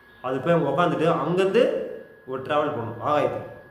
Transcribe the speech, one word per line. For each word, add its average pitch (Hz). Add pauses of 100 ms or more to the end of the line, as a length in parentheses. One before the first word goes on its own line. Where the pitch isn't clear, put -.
(220)
அது 131
போய் 170
அங்க 147
உக்காந்துட்டு 160
அங்கேருந்து 175 (560)
ஒரு 131
டிராவல் 147
பண்ணும் 110
ஆகாயத்துக்கு. - (200)